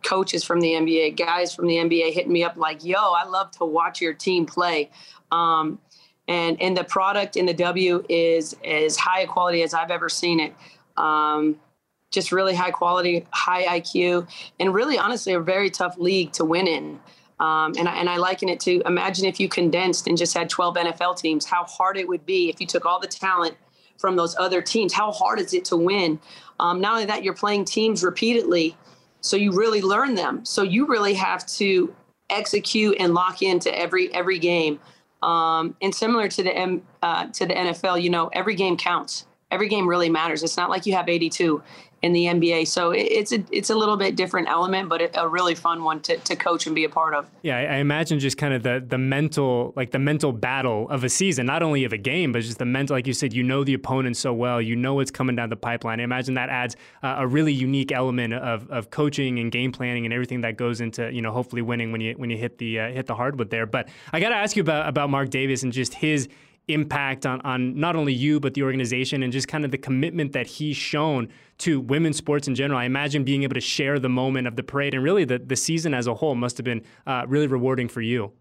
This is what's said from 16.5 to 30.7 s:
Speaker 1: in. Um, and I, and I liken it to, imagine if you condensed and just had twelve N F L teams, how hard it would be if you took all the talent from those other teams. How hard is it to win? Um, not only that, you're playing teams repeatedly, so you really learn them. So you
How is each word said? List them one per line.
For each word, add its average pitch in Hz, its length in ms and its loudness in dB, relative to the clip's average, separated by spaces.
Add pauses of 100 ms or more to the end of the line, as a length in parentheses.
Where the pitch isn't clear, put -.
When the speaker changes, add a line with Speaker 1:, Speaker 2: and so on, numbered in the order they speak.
Speaker 1:
in. 151 320 -4 (400)
Um, 156 380 0
and 175 120 0
I, 165 60 -6
and 175 120 -2
I 175 100 -2
liken 185 320 0
it 175 120 -2
to, 180 240 2
imagine 185 400 0
if 185 140 -2
you 190 100 0
condensed 175 580 0
and 170 80 4
just 170 200 0
had 170 120 0
twelve 175 300 0
N 170 80 0
F 170 160 -2
L 175 140 0
teams, 160 280 0
how 180 200 0
hard 190 340 0
it 185 100 -4
would 170 160 -2
be 180 260 2
if 160 120 -6
you 180 60 -8
took 170 180 -2
all 175 140 2
the 190 80 -8
talent 175 480 0 (420)
from 185 200 2
those 170 200 0
other 185 240 2
teams. 196 300 0
How 214 180 0
hard 208 300 0
is 180 140 -2
it 180 120 2
to 175 120 0
win? 170 420 2 (400)
Um, 175 220 2
not 208 100 2
only 226 140 0
that, 202 180 -2
you're 190 100 0
playing 202 300 0
teams 214 400 2
repeatedly, 180 720 2 (460)
so - 160 0
you 202 160 4
really 214 280 4
learn 220 340 2
them. 156 280 -2
So - 200 0
you 202 220 4